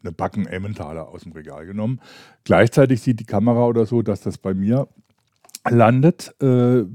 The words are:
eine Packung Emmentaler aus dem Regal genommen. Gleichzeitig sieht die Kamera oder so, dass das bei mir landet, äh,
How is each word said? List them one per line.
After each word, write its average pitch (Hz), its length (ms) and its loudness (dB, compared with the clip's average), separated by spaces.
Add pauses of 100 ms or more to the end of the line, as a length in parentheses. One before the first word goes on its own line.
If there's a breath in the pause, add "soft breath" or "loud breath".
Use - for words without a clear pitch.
eine 87 100 -10
Packung 95 320 -6
Emmentaler 85 640 -10
aus 85 140 -20
dem 82 80 -20
Regal 76 340 -18
genommen. 107 340 -6 (440 loud breath)
Gleichzeitig 131 580 4
sieht 120 180 -2
die 110 60 -14
Kamera 117 400 0
oder 113 220 0
so, 120 160 0
dass 101 180 -4
das - 160 -8
bei 95 160 -6
mir 107 340 0 (840)
landet, 120 720 2
äh, 123 540 2